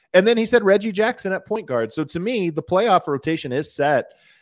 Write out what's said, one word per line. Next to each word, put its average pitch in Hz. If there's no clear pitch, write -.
And 190
then 233
he 226
said 233
Reggie 208
Jackson 208
at 190
point 208
guard. 117
So 156
to 160
me, 196
the 156
playoff 185
rotation 147
is 151
set 143